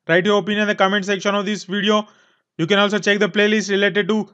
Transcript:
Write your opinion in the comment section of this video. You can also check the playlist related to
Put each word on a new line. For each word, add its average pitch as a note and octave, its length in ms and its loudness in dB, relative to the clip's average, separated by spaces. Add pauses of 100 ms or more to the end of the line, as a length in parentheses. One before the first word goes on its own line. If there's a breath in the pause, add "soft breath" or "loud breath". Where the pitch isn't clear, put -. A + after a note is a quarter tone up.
Write F3 200 2
your G#3 140 2
opinion G#3 220 -2
in G#3 60 0
the G#3 60 -2
comment G3 320 0
section G3+ 280 -2
of G3+ 120 -2
this G3 180 -6
video. G#3 420 -2 (520 soft breath)
You E3 80 0
can G3 120 2
also G#3 200 2
check G#3 200 0
the G3+ 100 0
playlist G#3 400 0
related G3+ 400 0
to G#3+ 260 -2